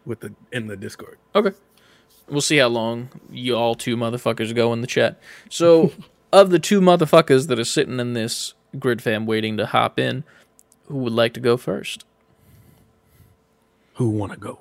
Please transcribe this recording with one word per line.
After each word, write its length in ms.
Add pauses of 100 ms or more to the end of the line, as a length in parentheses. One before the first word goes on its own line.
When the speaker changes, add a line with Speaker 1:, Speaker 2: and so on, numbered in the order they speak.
Speaker 1:
with 160
the, 120 (200)
in 140
the 100
Discord. 400 (180)
Speaker 2:
Okay. 160 (800)
We'll 120
see 160
how 120
long 400 (200)
you 260
all 200
two 220
motherfuckers 580
go 160
in 80
the 80
chat. 320 (300)
So, 420 (200)
Speaker 1:
<laughs> 200
Speaker 2:
of 180
the 100
two 200
motherfuckers 680
that 100
are 60
sitting 340
in 140
this 400 (260)
grid 220
fam 240
waiting 320
to 80
hop 340
in, 240 (640)
who 120
would 140
like 200
to 80
go 160
first? 480 (1900)
Speaker 1:
Who 140
wanna 280
go? 240